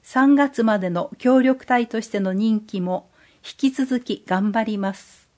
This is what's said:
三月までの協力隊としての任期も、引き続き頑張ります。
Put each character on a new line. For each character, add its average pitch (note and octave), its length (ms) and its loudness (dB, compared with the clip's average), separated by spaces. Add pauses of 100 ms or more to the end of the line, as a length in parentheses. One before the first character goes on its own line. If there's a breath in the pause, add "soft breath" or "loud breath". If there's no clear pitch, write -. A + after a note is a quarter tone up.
三 C4+ 320 4
月 C#4 300 2
ま G#3+ 160 2
で F#3 100 -4
の F3 300 -4
協 B3+ 240 4
力 C4 200 2
隊 A#3+ 220 0
と A3+ 160 -6
し A3 60 -14
て G#3 120 -4
の F#3+ 140 -2
任 G#3+ 260 0
期 G3+ 220 -8
も、 F3+ 260 -6 (380 soft breath)
引 - 240 -2
き - 20 0
続 C4 280 -2
き - 260 -8
頑 G3 260 -2
張 A3+ 120 -2
り G#3+ 160 -6
ま F#3+ 160 -4
す。 - 420 -20